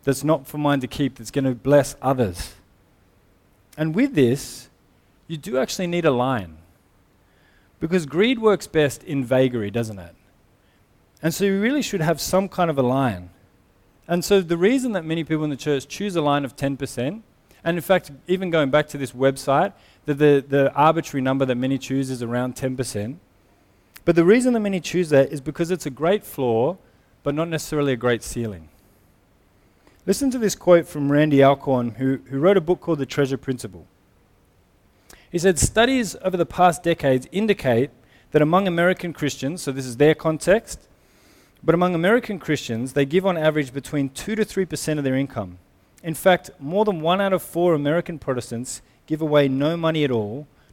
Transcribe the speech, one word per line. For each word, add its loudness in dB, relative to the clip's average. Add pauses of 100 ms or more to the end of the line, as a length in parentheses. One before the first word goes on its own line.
that's -2
not 0
for -12
mine 0
to -6
keep, -4
that's -16
gonna 0
bless 2
others. -2 (1200)
And -2
with 0
this, 0 (580)
you -10
do -4
actually -4
need 0
a 4
line. -2 (1200)
Because -2
greed 0
works 0
best 0
in -4
vagary, 0
doesn't -6
it? -18 (1080)
And -2
so -2
you 2
really 0
should -4
have 0
some 0
kind -2
of -2
a 4
line. 0 (800)
And -2
so 4
the -2
reason 2
that -4
many -2
people -2
in -2
the -4
church -2
choose -6
a 0
line 0
of -12
ten -4
percent, -6 (400)
and 0
in -4
fact, 0 (160)
even -2
going 2
back 2
to -10
this -6
website, 0 (320)
that 0
the, 4
the 2
arbitrary 2
number 0
that 0
many -2
choose -4
is -6
around -4
ten -6
percent. -6 (840)
But 4
the 6
reason 6
that 0
many -2
choose -2
that 6
is -8
because -4
it's -4
a -8
great -2
floor, 0 (460)
but -4
not -2
necessarily -2
a -2
great 0
ceiling. -10 (1400)
Listen 0
to -4
this -2
quote 6
from -2
Randy 4
Alcorn, 2
who, -2
who -6
wrote 6
a 2
book -2
called -2
The -4
Treasure -2
Principle. -8 (1400)
He -2
said, 2
"Studies 2
over -2
the 2
past 2
decades 0
indicate 0 (420)
that 4
among 2
American 0
Christians," -6
so -6
this -6
is -10
their 6
context, -2 (760)
"but 2
among 2
American 0
Christians, -4
they 2
give 0
on 0
average 0
between -4
two -8
to 0
three -4
percent -6
of -4
their 0
income. -6 (440)
In -6
fact, 2
more 0
than -2
one 0
out 0
of 0
four 0
American -2
Protestants -8 (240)
give -4
away 4
no 0
money 0
at 0
all, -4 (240)